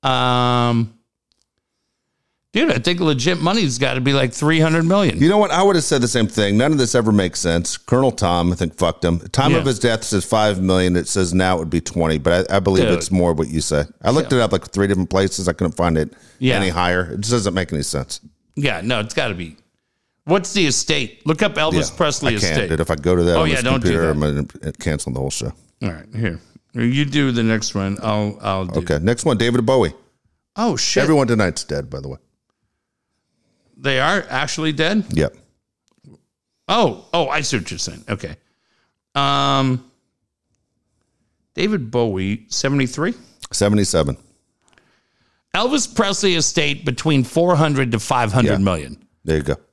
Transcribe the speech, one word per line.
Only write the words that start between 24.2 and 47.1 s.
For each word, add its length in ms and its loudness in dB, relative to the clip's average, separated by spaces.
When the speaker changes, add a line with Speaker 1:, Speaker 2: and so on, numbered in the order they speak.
Speaker 2:
gonna 140 -8
cancel 380 -4
the 80 -6
whole 100 -4
show. 220 -6
Speaker 1:
All 80 -4
right, 240 -16
here. 260 -4
You 320 -2
do 260 -2
the 120 0
next 320 -2
one. 280 -4
I'll, 380 -2
I'll 240 -4
do 160 -4
Speaker 2:
Okay, 200 -2
next 260 0
one, 100 2
David 300 2
Bowie. 260 2
Speaker 1:
Oh, 200 -2
shit. 260 0
Speaker 2:
Everyone 240 4
tonight's 360 0
dead, 280 -8
by 100 -10
the 80 -12
way. 80 -12
Speaker 1:
They 240 -2
are 300 0
actually 420 -4
dead? 380 0
Speaker 2:
Yep. 260 -2
Speaker 1:
Oh, 440 0
oh, 160 0
I 140 -2
see 160 -2
what 120 -8
you're 80 -10
saying. 300 -10
Okay. 260 -8
Um, 680 0
David 360 -4
Bowie, 580 -2
seventy-three? 680 -2
Speaker 2:
Seventy-seven. 640 2
Speaker 1:
Elvis 400 0
Presley 400 0
estate 500 -2
between 400 0